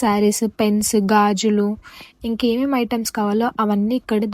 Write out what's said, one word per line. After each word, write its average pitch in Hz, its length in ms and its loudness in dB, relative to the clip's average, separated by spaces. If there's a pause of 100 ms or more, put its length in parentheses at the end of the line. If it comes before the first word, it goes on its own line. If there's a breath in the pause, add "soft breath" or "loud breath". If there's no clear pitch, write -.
శారీస్, 208 420 2 (160)
పెన్స్, 208 360 2 (180)
గాజులు, 208 540 2 (600 loud breath)
ఇంకేమేమి 247 560 0
ఐటమ్స్ 226 360 -4
కావాలో 214 300 0 (140)
అవన్నీ 208 380 0
ఇక్కడే 214 320 -2